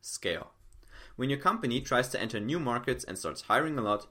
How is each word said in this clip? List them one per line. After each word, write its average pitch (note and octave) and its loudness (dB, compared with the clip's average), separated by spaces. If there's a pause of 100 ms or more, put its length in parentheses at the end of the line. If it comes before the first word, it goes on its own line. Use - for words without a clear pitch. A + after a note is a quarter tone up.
scale. - -4 (680)
When B2+ -2
your C#3 0
company D3 2
tries B2 2
to - -2
enter A2 -2
new C3+ 0
markets B2 0
and F#2+ -8
starts - -6
hiring D3 2
a A#2 0
lot, G#2 2